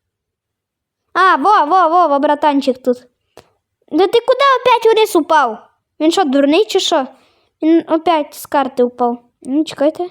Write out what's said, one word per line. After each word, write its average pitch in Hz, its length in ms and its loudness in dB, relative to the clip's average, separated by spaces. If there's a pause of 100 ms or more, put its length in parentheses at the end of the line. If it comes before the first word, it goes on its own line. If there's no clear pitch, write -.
(1120)
А, 349 240 2
во, 339 300 2
во, 349 220 2
во, 339 200 2
во, 285 100 0
братанчик 285 640 -2
тут. 247 140 -2 (920)
Да 349 160 2
ти 440 140 0
куди 508 240 0 (160)
опять 466 340 2
вниз 427 220 0
упав? 277 520 -2 (320)
Він 311 100 2
що, 381 140 0
дурний 285 400 2
чи 381 160 -2
що? 294 260 -2 (560)
Він 320 260 2
опять 320 460 -2
з - 120 -18
карти 262 380 -2
впав. 240 400 -6 (180)
Ну, 285 220 -4
чекайте, 311 460 -4